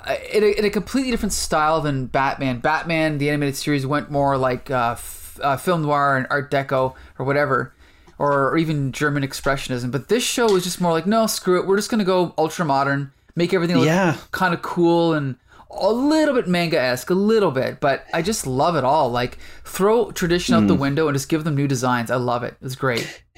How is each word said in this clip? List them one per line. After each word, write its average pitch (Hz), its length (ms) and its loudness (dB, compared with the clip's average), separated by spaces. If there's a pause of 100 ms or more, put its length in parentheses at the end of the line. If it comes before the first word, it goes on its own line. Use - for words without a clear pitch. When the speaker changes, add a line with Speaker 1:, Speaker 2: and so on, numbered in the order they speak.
Speaker 1:
uh, 135 100 -4 (180)
in 214 100 2
a, 214 40 6 (120)
in 214 60 2
a 208 60 2
completely 247 420 -2
different 214 200 -2
style 156 480 0
than 139 260 -2
Batman. 135 520 -2
Batman, 156 600 0
the 143 100 0
animated 147 260 0
series, 139 320 -2
went 143 240 -2
more 139 260 2
like, 127 320 -2
uh, 120 240 0
f-, - 500 -14
uh, 139 140 0
film 170 260 0
noir 143 340 2
and 127 140 -2
Art 139 200 -2
Deco 139 440 0 (240)
or 135 80 -6
whatever, 135 460 0 (460)
or, 139 320 2
or 160 80 2
even 151 340 0
German 143 320 -2
expressionism. 131 680 -4
But 120 160 -4
this 247 160 2
show 233 280 2
was 185 120 4
just 180 160 -6
more 175 120 2
like, 165 140 0
"No, 220 200 2
screw 180 340 0
it. - 60 -4
We're 196 100 2
just 208 140 -2
gonna 214 140 0
go 180 340 2
ultra 160 260 0
modern, 139 460 0 (240)
make 175 200 0
everything 175 220 2
look 160 100 4
Speaker 2:
Yeah. 165 300 2 (160)
Speaker 1:
kinda 175 260 0
cool 170 560 2
and 139 220 -4 (340)
a - 220 0
little 294 420 2
bit 240 120 0
manga-esque, 160 640 0
a 180 40 2
little 202 360 4
bit." 120 300 -2
But 135 320 0
I 165 100 0
just 214 240 -4
love 143 300 0
it 131 80 0
all. 139 260 2
Like, 123 280 -4 (260)
throw 214 480 2
tradition 175 420 0
out 214 140 4
the - 80 4
Speaker 2:
Mm. - 40 0
Speaker 1:
window 143 280 0
and 139 60 0
just 135 140 -4
give 156 160 0
them 156 120 -2
new 139 100 0
designs. 123 440 -2
I 120 60 0
love 123 260 -2
it. - 180 -8
It's 131 160 -10
great. 120 460 -4 (160)